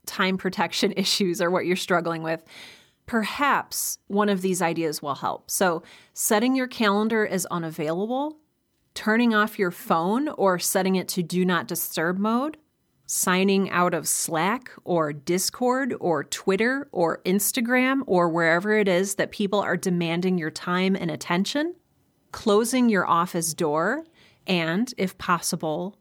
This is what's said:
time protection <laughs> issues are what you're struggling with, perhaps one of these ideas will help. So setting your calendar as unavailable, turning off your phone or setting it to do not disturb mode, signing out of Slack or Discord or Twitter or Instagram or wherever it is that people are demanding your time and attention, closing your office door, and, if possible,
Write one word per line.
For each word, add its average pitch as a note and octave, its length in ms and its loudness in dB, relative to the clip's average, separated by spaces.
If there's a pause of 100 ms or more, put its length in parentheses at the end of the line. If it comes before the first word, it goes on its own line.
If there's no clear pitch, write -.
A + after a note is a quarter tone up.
time F#3+ 320 0
protection F#3 560 -2
<laughs> - 40 -4
issues F#3 440 0
are E3+ 80 2
what F3 160 0
you're F3+ 120 2
struggling E3 460 0
with, D#3+ 200 -4 (640)
perhaps - 920 -2 (100)
one G#3 200 2
of G3 140 2
these F#3 200 0
ideas E3 400 0
will C#3+ 140 -4
help. - 340 -6
So E3+ 340 0 (300)
setting A#3 400 0
your B3+ 140 0
calendar G#3+ 580 2
as F3+ 200 -2
unavailable, F3 960 -4 (560)
turning A3+ 380 2
off G#3+ 240 0
your F#3 140 0
phone G3 580 0
or F#3 300 2
setting F#3+ 360 0
it F3+ 120 -2
to - 160 -4
do F3+ 220 0
not E3+ 220 0
disturb F3 520 -2
mode, A#3+ 380 -2 (500)
signing F#3+ 640 2
out F3 220 2
of D#3 140 -4
Slack F3+ 640 -2 (120)
or D#3 300 0
Discord A#3+ 840 -2
or D#3 240 0
Twitter A#3 680 -2
or E3 340 0
Instagram B3+ 800 2
or F3 240 4
wherever E3+ 480 2
it G#3 100 4
is F#3+ 280 2
that - 160 -2
people G3+ 280 0
are F3+ 180 0
demanding F3 600 0
your D#3 140 -2
time F#3 440 0
and F3 140 -2
attention, D4 640 -2 (580)
closing A#3 580 2
your F#3+ 180 2
office E3+ 460 0
door, F3 520 -2 (400)
and, F3+ 520 0
if F#3 200 -4
possible, F3 840 -2